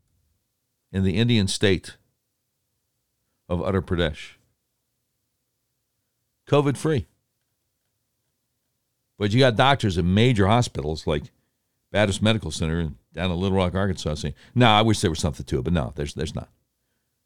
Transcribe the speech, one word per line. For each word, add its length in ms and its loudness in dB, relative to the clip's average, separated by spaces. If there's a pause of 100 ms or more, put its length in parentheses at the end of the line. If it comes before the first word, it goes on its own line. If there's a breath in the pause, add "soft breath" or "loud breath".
(920)
in 100 -2
the 140 0
Indian 320 2
state 480 -2 (1500)
of 100 -4
Uttar 240 -2
Pradesh. 540 -4 (2000)
covid-free. 600 0 (2000)
But 140 0
you 60 2
got 180 4
doctors 420 2
in 160 2
major 320 4
hospitals 600 -2
like 180 -2 (680)
Baptist 320 0
Medical 280 0
Center 300 -2
in, 160 -6 (160)
down 180 -4
in 80 -4
Little 180 -2
Rock, 180 0
Arkansas, 420 -2
saying, 180 -8 (200 soft breath)
"No, 140 4
I 140 6
wish 180 2
there 100 0
was 100 -6
something 260 -4
to 120 -2
it," 40 -4
but 100 -2
no, 220 -2
there's, 200 -8
there's 200 -8
not. 160 -12 (760)